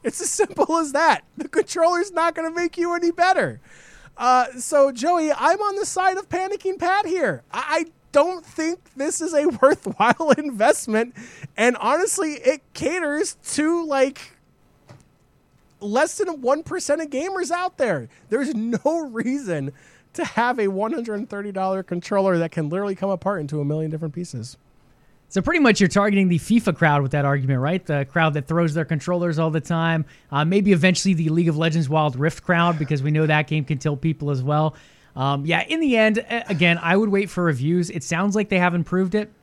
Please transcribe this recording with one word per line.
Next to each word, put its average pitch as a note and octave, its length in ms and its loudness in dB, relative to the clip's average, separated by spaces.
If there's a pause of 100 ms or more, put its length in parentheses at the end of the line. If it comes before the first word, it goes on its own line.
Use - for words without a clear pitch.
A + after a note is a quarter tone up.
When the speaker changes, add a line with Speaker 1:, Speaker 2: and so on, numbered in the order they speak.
Speaker 1:
It's - 180 -6
as G#4+ 80 -4
simple - 480 0
as D4+ 160 -2
that. C#4+ 300 2 (160)
The C#4+ 100 -8
controller's F4 640 0
not E4 220 0
gonna E4 160 -4
make E4+ 260 -4
you F4 180 -2
any E4+ 160 0
better. E4+ 480 2 (600)
Uh, B3 280 4 (120)
so, C#4 340 4
Joey, D#4 400 0
I'm D#4+ 300 2
on G4+ 140 -2
the G4+ 100 -4
side F#4 320 0
of G4+ 100 -12
Panicking F#4+ 500 -4
Pat F#4+ 280 0
here. D4 440 -2
I, B3 160 -6
I D#4+ 180 0 (280)
don't E4 320 2
think E4 360 -6 (160)
this D4+ 260 -4
is E4 100 -4
a D4+ 160 2
<laughs> A#3+ 140 0
worthwhile C4 760 2
investment. A#3+ 760 0 (420)
And A#3 220 2
honestly, D#4+ 560 0
it C#4+ 260 0 (140)
caters D#4+ 640 -2 (160)
to, E4 320 0
like, C4+ 460 0 (1500)
less G#3+ 380 0
than A#3 220 -4
one C#4 220 0
percent D#4+ 380 -4
of D#4 80 -6
gamers D#4+ 420 -4
out F4+ 280 -4
there. E3 300 -2 (200)
There's C4 260 -2
no C4 560 -2
reason A3 640 -4 (400)
to E4+ 120 -6
have A#3+ 340 -2
a G3+ 100 0
one G3+ 240 -2
hundred A3 360 -6
thirty G3+ 220 -8
dollar F#3+ 320 -4
controller F#3+ 560 0
that E3 140 -2
can D3+ 160 -4
literally G3 260 -4
come G3 160 -4
apart F#3+ 300 -4
into D3 200 -6
a C#3+ 40 -2
million D#3 260 -2
different D#3 240 -8
pieces. D3 420 -10 (720)
Speaker 2:
So F#3+ 120 0
pretty E4 180 2
much A3+ 200 6
you're F#3+ 80 6
targeting G3+ 400 2
the E3+ 100 2
fifa G#3+ 380 2
crowd D3 260 4
with C3+ 100 -2
that C#3+ 120 0
argument, C#3 360 0
right? F3 240 -2
The C#3+ 200 -2
crowd D#3+ 300 2
that C#3 120 -4
throws E3 280 0
their D#3+ 100 -2
controllers E3+ 540 -2
all D#3+ 120 0
the D#3 100 0
time. E3 440 0 (260)
Uh, C#3+ 140 0
maybe G3 260 2
eventually F#3 440 4
the D#3+ 160 0
League E3 180 2
of D3+ 80 0
Legends D#3+ 320 0
Wild D3+ 260 0
Rift D3 300 -2
crowd, E3+ 340 2
because C#3+ 240 -2
we D3 80 0
know D#3 160 2
that D3+ 220 2
game D#3 160 -2
can C#3+ 140 -2
tilt C#3+ 220 -2
people D3 300 -2
as C3 140 -2
well. D3+ 320 0 (400)
Um, C#3 280 -2
yeah, E3 220 0
in D#4+ 140 -2
the C4 160 2
end, A3 220 4
a-, A#3 300 -6
again, E3+ 320 2
I E3+ 160 2
would G#3+ 120 2
wait G3 220 0
for F3+ 120 -4
reviews. D#3+ 480 0
It E3 140 -8
sounds F#3+ 320 -2
like G#3 120 0
they F#3+ 100 0
have F3 160 2
improved F3+ 420 0
it. G#3+ 160 -4 (100)